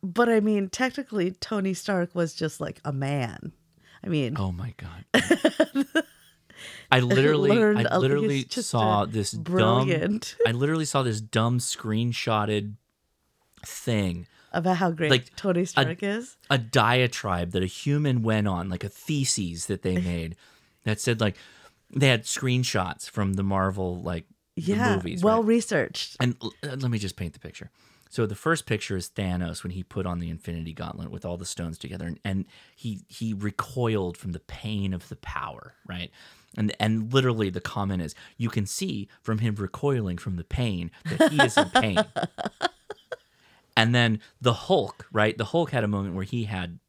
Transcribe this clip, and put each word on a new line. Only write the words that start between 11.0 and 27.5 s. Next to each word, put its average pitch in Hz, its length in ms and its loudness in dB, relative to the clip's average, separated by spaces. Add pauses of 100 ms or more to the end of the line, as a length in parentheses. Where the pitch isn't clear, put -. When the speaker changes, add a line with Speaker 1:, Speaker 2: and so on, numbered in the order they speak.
Speaker 2:
this 113 200 0
dumb 113 380 2
screenshotted 107 1120 -2 (920)
thing 95 640 -2 (260)
Speaker 1:
about 175 240 2
how 175 140 2
great 160 180 -2
Speaker 2:
like, 127 260 2
Speaker 1:
Tony 180 260 0
Speaker 2:
a, 190 40 0
Speaker 1:
Stark 160 380 0
is. 214 320 -4 (140)
Speaker 2:
a 139 100 4
diatribe 113 920 2
that 92 120 0
a 95 40 0
human 143 540 0
went 110 260 2
on, 92 220 0
like, 90 140 -4
a 104 60 -6
thesis 110 800 -2
that 98 140 -2
they 92 140 0
Speaker 1:
<laughs> 90 60 2
Speaker 2:
made 87 340 -4 (480)
that 107 160 0
said, 113 220 0
like, 104 160 0 (520)
they 139 200 2
had 117 140 2
screenshots 123 840 -2
from 98 240 0
the 98 100 0
Marvel, 95 580 0
like, 85 240 -4 (300)
the 170 80 -6
Speaker 1:
Yeah, 208 320 2
Speaker 2:
movies, 180 280 -2
Speaker 1:
well 220 140 4
Speaker 2:
right? 220 100 2
Speaker 1:
researched. 220 720 0
Speaker 2:
And 123 240 2
l-, - 80 -8 (120)
uh, 139 120 -8
let 131 160 -2
me 113 80 0
just 98 160 -6
paint 85 180 -6
the - 60 -20
picture. - 320 -16 (380)